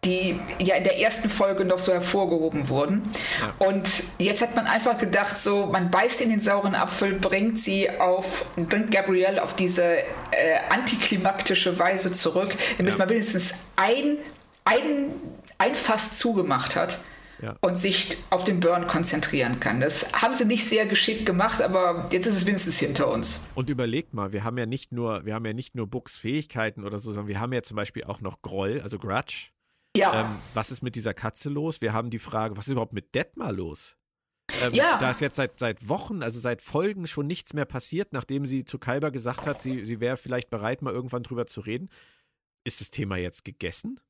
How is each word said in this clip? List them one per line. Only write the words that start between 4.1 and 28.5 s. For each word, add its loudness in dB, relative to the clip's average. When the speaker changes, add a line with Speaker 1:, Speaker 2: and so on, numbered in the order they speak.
Speaker 1:
jetzt 4
hat 0
man 2
einfach 2
gedacht, 2
so, 2
man 2
beißt 4
in 2
den 2
sauren 2
Apfel, 2
bringt 2
sie 2
auf, 2
bringt 0
Gabrielle 4
auf -2
diese, 2
äh, 0
antiklimaktische 2
Weise 2
zurück, 2
damit 2
Speaker 2:
Ja. -2
Speaker 1:
man 2
wenigstens 2
ein, 2
ein, 2
ein 2
Fass 2
zugemacht 2
hat 0
Speaker 2:
Ja. -8
Speaker 1:
und 2
sich 0
auf 2
den 2
Burn 4
konzentrieren 2
kann. 0
Das 0
haben 2
sie 4
nicht 2
sehr 4
geschickt 2
gemacht, 2
aber 2
jetzt 2
ist 2
es 2
wenigstens 2
hinter 0
uns. -2
Speaker 2:
Und -4
überlegt -4
mal, -4
wir -4
haben -4
ja -4
nicht -8
nur, -4
wir -6
haben -6
ja -4
nicht -10
nur -4
Books -10
Fähigkeiten -4
oder -6
so, -8
sondern -6
wir -4
haben -4
ja -2
zum -10
Beispiel -6
auch -8
noch -10
Groll, -4